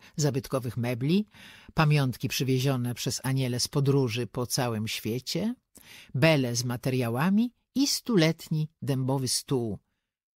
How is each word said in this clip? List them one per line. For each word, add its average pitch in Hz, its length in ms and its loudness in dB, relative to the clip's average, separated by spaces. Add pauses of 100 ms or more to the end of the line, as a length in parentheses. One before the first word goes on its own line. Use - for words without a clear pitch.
(160)
zabytkowych 131 600 -2
mebli, 127 500 0 (480)
pamiątki 147 540 2
przywiezione 127 680 0
przez - 300 -6
Anielę 131 360 0
z - 80 -2
podróży 131 580 2
po 123 200 -4
całym 113 420 -2
świecie, 165 640 -4 (600)
bele 135 420 2
z 120 80 -4
materiałami 127 880 0 (220)
i 277 120 2
stuletni 160 800 0 (140)
dębowy 131 460 0
stół, 120 500 -2 (580)